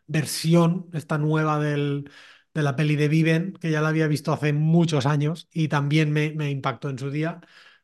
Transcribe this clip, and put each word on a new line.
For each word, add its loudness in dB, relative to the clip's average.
versión 2
esta -4
nueva 0
del, -2
de 0
la 0
peli 2
de 2
Viven, 2
que -4
ya 0
la 0
había 0
visto -2
hace 0
muchos 2
años -2
y -2
también 2
me, 0
me -4
impactó -6
en -8
su -8
día. -6